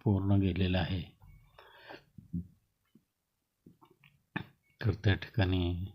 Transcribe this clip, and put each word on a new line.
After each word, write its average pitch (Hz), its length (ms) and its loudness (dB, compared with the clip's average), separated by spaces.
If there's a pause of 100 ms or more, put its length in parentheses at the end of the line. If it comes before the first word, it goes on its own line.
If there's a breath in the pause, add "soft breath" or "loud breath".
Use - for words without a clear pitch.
पूर्ण 98 280 2
गेलेला 92 480 2
आहे. 87 220 -2 (3750 loud breath)
तर 104 60 2
त्या 95 220 2
ठिकाणी 90 800 0